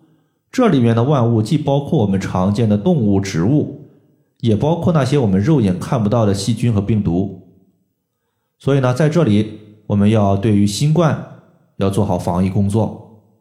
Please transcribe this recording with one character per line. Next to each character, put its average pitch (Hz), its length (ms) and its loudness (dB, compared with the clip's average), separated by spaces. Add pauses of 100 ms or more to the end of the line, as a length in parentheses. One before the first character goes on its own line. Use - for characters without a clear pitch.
(520)
这 247 160 0
里 151 120 2
面 117 160 2
的 117 80 0
万 127 280 2
物 110 120 2
既 147 160 -2
包 139 200 0
括 139 200 -2
我 104 80 2
们 95 120 -2
常 95 320 -2
见 113 160 0
的 104 80 2
动 131 200 0
物、 101 260 0
植 82 220 -4
物， 127 440 -2 (520)
也 113 160 0
包 147 220 -2
括 175 140 -2
那 147 140 2
些 143 140 0
我 117 80 2
们 95 120 2
肉 135 220 2
眼 92 160 0
看 - 240 -4
不 104 80 -2
到 117 160 2
的 98 80 2
细 110 220 -2
菌 117 180 -2
和 101 80 0
病 104 220 -2
毒。 87 440 -4 (1080)
所 139 180 0
以 139 40 2
呢， 123 160 0
在 156 120 2
这 160 160 2
里 104 360 0 (260)
我 107 100 -2
们 101 140 4
要 101 260 2
对 101 220 2
于 104 80 4
新 147 260 0
冠 156 320 0 (540)
要 98 100 -2
做 98 160 0
好 90 140 -2
防 90 260 -2
疫 95 60 0
工 98 180 0
作。 - 540 -4 (200)